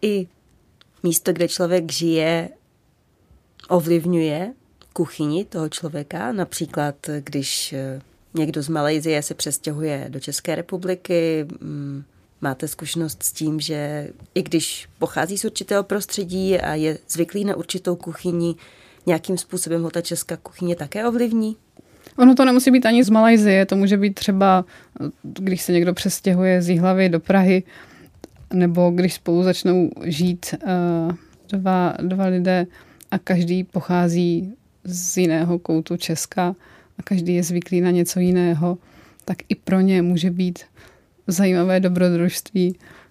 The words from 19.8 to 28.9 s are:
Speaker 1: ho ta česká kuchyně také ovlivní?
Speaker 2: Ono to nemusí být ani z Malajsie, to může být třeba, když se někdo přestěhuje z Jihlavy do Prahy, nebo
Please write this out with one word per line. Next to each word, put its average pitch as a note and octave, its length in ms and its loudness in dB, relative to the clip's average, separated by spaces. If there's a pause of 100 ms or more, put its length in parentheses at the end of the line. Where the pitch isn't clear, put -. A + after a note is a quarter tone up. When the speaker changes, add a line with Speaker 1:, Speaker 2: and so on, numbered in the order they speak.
Speaker 1:
ho D#3+ 80 -6
ta E3+ 100 -4
česká E3+ 360 -8
kuchyně - 380 -6
také G3+ 320 -6
ovlivní? A3+ 480 0 (640)
Speaker 2:
Ono B3+ 180 10
to C4 100 4
nemusí B3+ 260 4
být B3 140 4
ani A#3+ 180 6
z G3+ 60 4
Malajsie, G#3+ 560 6
to F#3+ 100 0
může G3 220 4
být G3 160 2
třeba, F#3+ 520 4 (580)
když F#3 380 -4
se - 100 -4
někdo F3 220 2
přestěhuje F#3 680 2
z F3 80 0
Jihlavy F#3 400 4
do E3 100 0
Prahy, F#3 440 4 (880)
nebo F3 380 4